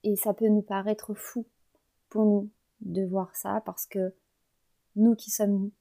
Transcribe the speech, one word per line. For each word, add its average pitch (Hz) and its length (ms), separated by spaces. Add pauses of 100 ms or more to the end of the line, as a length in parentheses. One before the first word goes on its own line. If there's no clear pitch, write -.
Et 202 140
ça 202 180
peut 220 140
nous 208 140
paraître 208 520
fou - 320 (600)
pour 214 160
nous 208 260 (300)
de 190 240
voir 185 320
ça, 202 280
parce - 220
que 190 280 (800)
nous 220 180
qui 220 160
sommes 202 400 (100)